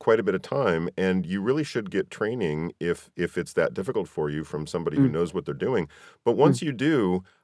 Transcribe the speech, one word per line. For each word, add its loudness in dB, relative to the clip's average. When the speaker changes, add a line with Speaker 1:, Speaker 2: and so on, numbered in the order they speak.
Speaker 1:
quite 6
a 0
bit 2
of -4
time, 0
and 2
you -4
really 0
should -6
get -2
training -2
if, -4
if -4
it's -6
that 2
difficult -4
for -4
you -4
from -8
somebody -4
who 6
Speaker 2:
Mm. -2
Speaker 1:
knows 0
what -6
they're -4
doing. -2
But 4
Speaker 2:
Mm. 2
Speaker 1:
once 6
you -2
do, 2